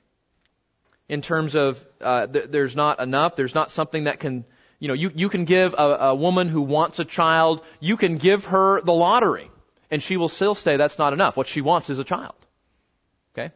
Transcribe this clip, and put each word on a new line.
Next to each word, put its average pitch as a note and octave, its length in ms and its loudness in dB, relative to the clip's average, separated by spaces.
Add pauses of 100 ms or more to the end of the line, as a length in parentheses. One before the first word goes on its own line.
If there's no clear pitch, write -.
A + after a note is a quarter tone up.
(1080)
in D3 140 -6
terms D#3 320 -2
of, C3+ 300 0 (160)
uh, A#2+ 260 0
th-, C#3 220 -2
there's C#3 280 -2
not D3 240 2
enough, C#3 360 0
there's B2+ 180 -2
not D#3 160 0
something D#3 340 -4
that D3 160 -4
can, B2+ 240 -8 (340)
you D3+ 100 -8
know, C3+ 60 -2
you, E3 200 -2
you F3 140 0
can F3+ 160 -2
give F3+ 300 2
a, D3+ 80 2
a C3+ 320 2
woman F3+ 340 0
who D#3 140 0
wants D3+ 360 -2
a E3 60 -2
child, D#3+ 580 2 (180)
you F#3 160 -2
can E3+ 200 0
give F#3+ 300 2
her F#3+ 340 2
the E3+ 120 0
lottery, E3+ 580 2 (400)
and D3+ 120 -4
she F#3 140 -4
will E3+ 120 0
still G3+ 260 0
say D#3 220 0
that's D3 220 0
not D3 140 2
enough. E3 240 0
What C3+ 120 -2
she D3 140 -6
wants D#3 280 0
is C3 80 -4
a C#3 60 -6
child. - 300 -8 (1000)
Okay? C#3 220 -10